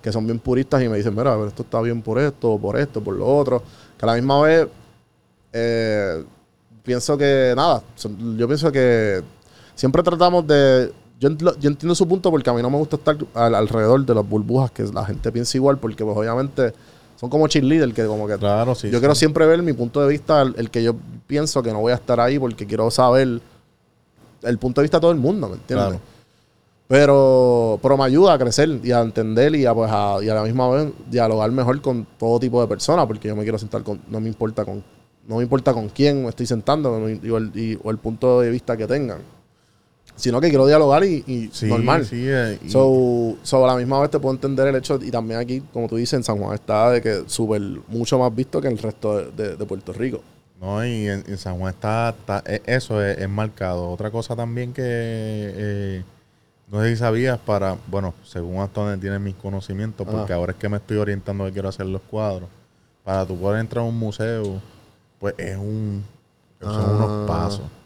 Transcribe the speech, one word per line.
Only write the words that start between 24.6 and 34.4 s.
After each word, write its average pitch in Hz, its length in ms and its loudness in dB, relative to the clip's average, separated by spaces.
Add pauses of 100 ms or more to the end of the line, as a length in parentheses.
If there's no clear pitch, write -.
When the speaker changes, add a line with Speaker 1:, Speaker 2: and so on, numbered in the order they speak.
Speaker 1:
de - 20 4
vista 151 140 0
de 156 40 2
todo 170 100 6
el 165 60 2
mundo, 147 300 -2
¿me 92 80 -8
entiendes? 101 320 -2
Speaker 2:
Claro. 92 140 -4 (840)
Speaker 1:
Pero, 127 920 6
pero 135 160 4
me 135 60 4
ayuda 160 300 6
a 143 40 4
crecer 131 460 2
y 123 80 -2
a 120 100 4
entender 113 540 2
y 139 100 2
a, 117 80 4
pues, 110 180 2
a, 101 300 2
y 107 80 -2
a 110 60 2
la 107 80 0
misma 127 260 0
vez 143 220 2 (180)
dialogar 113 420 2
mejor 131 300 0
con 123 240 -2 (140)
todo 117 200 2
tipo 120 220 0
de 113 60 2
personas, 139 400 0
porque 107 220 -8
yo 107 60 -4
me 107 80 -4
quiero 110 140 -4
sentar 107 240 -6
con, 104 260 -8
no 110 120 -8
me 110 80 -4
importa 110 380 -4